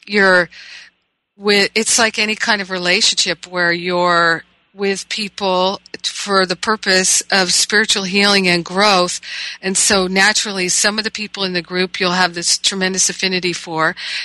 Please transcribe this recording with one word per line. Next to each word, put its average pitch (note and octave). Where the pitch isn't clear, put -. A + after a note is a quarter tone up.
you're F#3+
with, G3+
it's A3
like A3+
any G#3+
kind G#3
of F#3
relationship F3+
where F3
you're F3
with G3
people F#3+
for G3
the F3
purpose F#3+
of F#3
spiritual G#3+
healing G3
and F3
growth. F#3
And F#3+
so F#3+
naturally, F#3+
some G#3
of G#3
the A3
people G3+
in F#3
the F3
group F3+
you'll F#3
have F3+
this E3+
tremendous F#3+
affinity F3+
for, E3